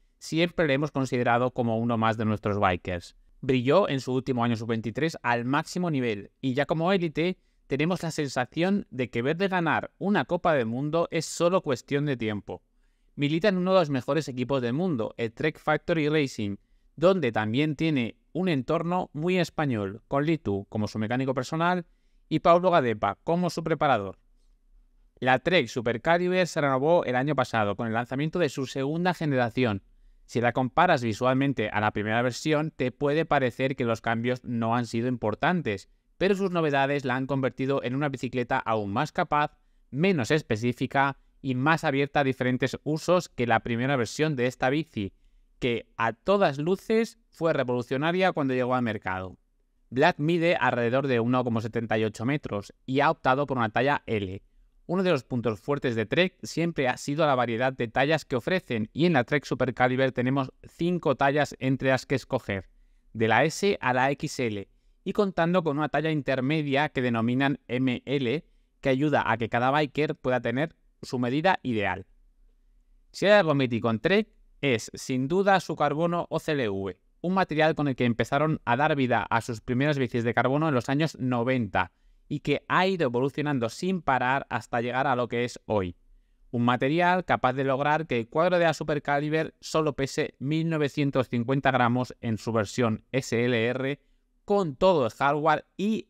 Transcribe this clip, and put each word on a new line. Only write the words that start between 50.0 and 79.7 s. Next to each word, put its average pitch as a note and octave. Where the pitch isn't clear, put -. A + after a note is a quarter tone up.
mide E3
alrededor B2
de B2
uno B2
coma A2+
setenta A2+
y A2
ocho A2
metros A#2+
y C3
ha D3
optado C3+
por C3
una A2+
talla C3
L. G2
Uno F#3
de F3+
los C3+
puntos A#2
fuertes C#3+
de A2
Trek E3+
siempre D#3
ha B2
sido D3
la C#3
variedad B2
de C3
tallas C#3+
que -
ofrecen, B2
y D#3+
en F3
la C3
Trek D3
Supercaliber B2+
tenemos C3
cinco E3
tallas C#3
entre C3
las C3
que C#3
escoger, G#2+
de A2
la A2+
S G3+
a B2+
la B2+
X D3
L, G#2+
y F#3+
contando F3+
con D3
una D3+
talla D3+
intermedia C#3+
que -
denominan B2
M B2+
L, C3+
que -
ayuda C3+
a A#2
que A2+
cada A#2+
biker D3+
pueda B2+
tener A#2+
su B2+
medida D3
ideal. G2
Si -
hay G3+
algo F3
mítico B2
en A2+
Trek, G3+
es B2+
sin C3
duda F#3+
su E3
carbono D#3+
O D#3
C D#3+
L C3
V, G2
un F3
material D#3+
con D3
el C3
que B2+
empezaron C#3
a A#2+
dar D3+
vida A#2+
a A2+
sus A2+
primeras C#3